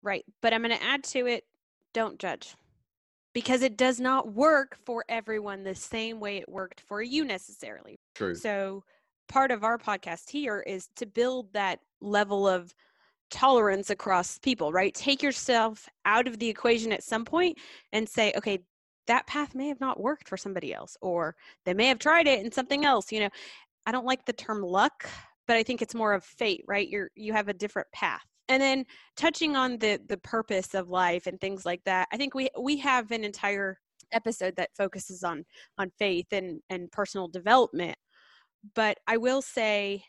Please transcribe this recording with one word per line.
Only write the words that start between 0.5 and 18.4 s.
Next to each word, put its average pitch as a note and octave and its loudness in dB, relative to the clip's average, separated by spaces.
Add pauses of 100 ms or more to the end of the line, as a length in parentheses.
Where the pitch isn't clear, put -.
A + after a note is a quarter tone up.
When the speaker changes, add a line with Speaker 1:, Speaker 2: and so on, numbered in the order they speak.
Speaker 1:
I'm A3+ 0
gonna A#3 0
add C4+ -2
to B3 -2
it, A#3+ -2 (480)
don't A3+ -2
judge. - -8 (800)
Because B3 2
it A#3 2
does B3+ 2
not B3+ 0
work C#4 4
for A#3 -4
everyone G#3 -6
the F#3+ -6
same A3+ -6
way G3+ -6
it - -12
worked F#3 -10
for G#3 -8
you C#4 0
necessarily. - -10 (160)
Speaker 2:
True. G2+ -2
Speaker 1:
So G3 -4 (440)
part C4+ 4
of A3 0
our A#3 2
podcast F#3+ -6
here B3+ -4
is F#3+ -8
to B3 -8
build A#3+ -2
that G3 -2 (200)
level G3+ 2
of F3+ 0 (580)
tolerance G#3+ 6
across F#3+ 0
people, G#3 0
right? F#3 2
Take C#4 0
yourself A#3 0 (160)
out A#3 4
of A3+ -8
the A#3 -2
equation A3+ 2
at - -4
some A3+ -4
point F4 0 (340)
and A3 -2
say, G#3+ 2
"Okay, G3 -2 (460)